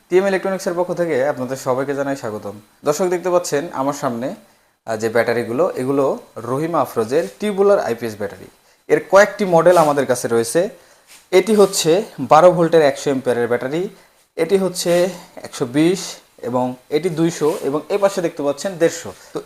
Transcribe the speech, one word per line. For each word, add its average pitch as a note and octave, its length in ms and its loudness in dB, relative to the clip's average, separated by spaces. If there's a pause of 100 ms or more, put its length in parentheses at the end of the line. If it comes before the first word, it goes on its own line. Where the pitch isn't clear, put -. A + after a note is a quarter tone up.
টিএম F#3 180 2
ইলেকট্রনিক্সের F#3+ 520 -2
পক্ষ F3+ 140 -2
থেকে E3 240 -2 (160)
আপনাদের B2+ 240 -8
সবাইকে C3+ 380 -2
জানাই C#3 220 -4
স্বাগতম। G#2 380 -8 (300)
দর্শক, F3+ 300 0
দেখতে F3+ 160 -4
পাচ্ছেন F3 380 0 (120)
আমার C#3 220 -4
সামনে, C3 320 -6 (520)
আহ, A2+ 100 -6
যে A2 120 -2
ব্যাটারিগুলো, A#2 680 0
এগুলো C#3 420 0 (180)
রহিমা C#3 440 -4
আফরোজের A#2+ 440 -2 (140)
টিউবুলার G3+ 420 2
আইপিএস A2+ 400 -6
ব্যাটারি। G2 280 -10 (400)
এর D3+ 120 2 (120)
কয়েকটি G3+ 320 4
মডেল F3 320 4
আমাদের C#3+ 300 2
কাছে B2 220 -2
রয়েছে। A#2 400 0 (600)
এটি F#3 240 4
হচ্ছে F#3 480 4 (180)
বারো D3+ 320 6
ভোল্টের E3 300 4
একশো C#3 280 0
অ্যাম্পিয়ারের A#2+ 380 0
ব্যাটারি, C3+ 400 -4 (480)
এটি F#3+ 200 2
হচ্ছে F3+ 520 0 (280)
একশো - 300 -10
বিশ D#3+ 340 2 (480)
এবং B2+ 260 -2 (160)
এটি D3+ 180 -2
দুইশো E3 540 -2
এবং C#3+ 260 -4
এ G3 100 -2
পাশে G3 280 0
দেখতে D#3+ 160 -8
পাচ্ছেন C#3+ 360 -4
দেড়শো। D3+ 340 -2 (200)
তো D#3+ 140 -10